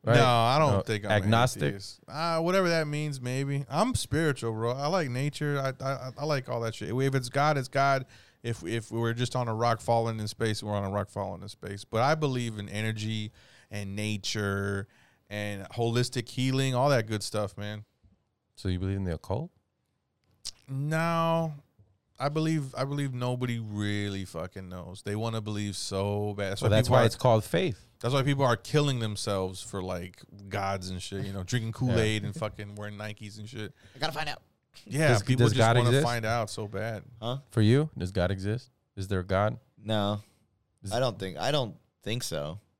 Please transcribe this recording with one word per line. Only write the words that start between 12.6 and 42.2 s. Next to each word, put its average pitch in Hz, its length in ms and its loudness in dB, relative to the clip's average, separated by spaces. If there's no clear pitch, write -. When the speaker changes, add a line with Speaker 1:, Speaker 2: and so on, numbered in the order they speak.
Speaker 2:
energy 107 600 -4
and 101 240 -8
nature 101 920 -2
and 104 380 -6
holistic 120 600 -2
healing, 131 460 0
all 131 160 2
that 117 160 2
good 107 160 -4
stuff, 104 340 -4
man. 104 280 -10
Speaker 1:
So - 120 -4
you 90 120 0
believe 95 160 -2
in 98 80 -2
the 87 100 -2
occult? 113 380 -6
Speaker 2:
No. 165 840 0
I 139 100 0
believe, 156 480 0
I 131 80 0
believe 139 280 -2
nobody 123 460 -2
really 104 680 -2
fucking 92 440 -8
knows. 90 360 -12
They 104 120 -2
wanna 113 240 -2
believe 104 360 -2
so 104 600 -2
bad. 98 160 -2
That's 101 100 -6
Speaker 1:
Well, - 80 6
Speaker 2:
why 104 60 8
Speaker 1:
that's 110 120 4
Speaker 2:
people 127 80 6
Speaker 1:
why 123 60 8
Speaker 2:
are 117 40 6
Speaker 1:
it's 110 100 2
called 113 280 6
faith. 170 360 0
Speaker 2:
That's 127 140 0
why 135 80 2
people 139 220 2
are 117 120 6
killing 147 440 2
themselves 98 640 -2
for, 98 200 -6
like, 92 380 -8
gods 98 420 -2
and 92 120 -4
shit, 98 220 -6
you 98 80 -6
know, 98 100 -6
drinking 113 260 -2
Speaker 1:
Yeah. 113 100 -6
Speaker 2:
Kool-Aid 107 300 2
and 104 100 -4
fucking 104 420 -8
wearing 104 200 -10
Nikes 107 420 -12
and 107 100 -12
shit. 107 240 -10
Speaker 3:
I - 20 -20
gotta 151 140 -4
find 151 160 -6
out. - 140 -10
Speaker 2:
Yeah, 156 220 2
Speaker 1:
Does, 107 140 4
Speaker 2:
people 120 240 4
Speaker 1:
does 107 80 6
Speaker 2:
just - 40 2
Speaker 1:
God 117 180 6
Speaker 2:
wanna 120 120 6
Speaker 1:
exist? 139 180 4
Speaker 2:
find 117 180 -2
out 113 260 -2
so 107 180 -6
bad. 110 340 -6
Speaker 3:
Huh? 120 180 -4
Speaker 1:
For 110 120 4
you, 135 360 6
does 90 140 -4
God 92 180 2
exist? 98 400 -4
Is 95 120 -6
there 95 120 0
a 90 40 -6
God? 104 340 0
Speaker 3:
No, 104 380 0
Speaker 1:
Is 98 80 -6
Speaker 3:
I 120 80 0
don't 117 180 0
think, 95 180 -8
I 98 140 0
don't 131 240 0
think 117 180 -2